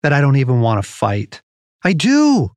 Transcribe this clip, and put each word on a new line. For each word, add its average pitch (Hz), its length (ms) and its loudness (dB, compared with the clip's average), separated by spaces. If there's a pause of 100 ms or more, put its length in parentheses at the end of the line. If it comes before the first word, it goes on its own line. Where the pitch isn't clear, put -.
that 147 100 0
I 143 80 2
don't 139 160 2
even 127 240 0
want 110 240 0
to - 60 -14
fight. 104 500 -6 (420)
I 185 120 0
do. 254 640 0